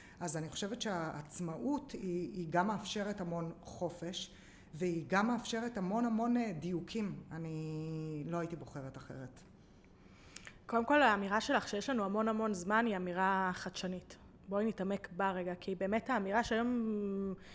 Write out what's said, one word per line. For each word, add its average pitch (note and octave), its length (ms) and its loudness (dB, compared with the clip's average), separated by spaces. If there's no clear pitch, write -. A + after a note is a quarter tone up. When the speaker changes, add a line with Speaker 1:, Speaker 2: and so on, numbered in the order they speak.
Speaker 1:
אז F3 160 2
אני D#3 120 -2
חושבת G#3 340 -4
שהעצמאות F3+ 1080 -2
היא, F3+ 420 -2
היא F3+ 160 -4
גם F3 160 4
מאפשרת G#3 540 -2
המון E3+ 320 -4
חופש, - 680 -6
והיא E3 340 -2
גם G3+ 180 4
מאפשרת A#3 520 -2
המון, G3 260 2
המון, A#3 320 2
אה, A3+ 220 2
דיוקים. F3+ 560 -2
אני D#3 920 -4
לא E3+ 100 -2
הייתי E3 200 -2
בוחרת C3+ 400 -10
אחרת. C3 440 -12
Speaker 2:
קודם A#3 180 2
כל, D4 180 8
האמירה G3+ 380 6
שלך B3+ 280 2
שיש G3+ 220 -2
לנו A3+ 140 2
המון, G#3+ 240 2
המון A3 260 2
זמן G#3 320 4
היא G#3 100 2
אמירה F#3 580 2
חדשנית. - 640 -6
בואי G3+ 180 2
נתעמק G3 500 -2
בה G3 140 4
רגע, F3+ 300 -2
כי F#3+ 140 -4
באמת G3+ 360 0
האמירה G#3+ 340 2
שהיום, G#3+ 880 0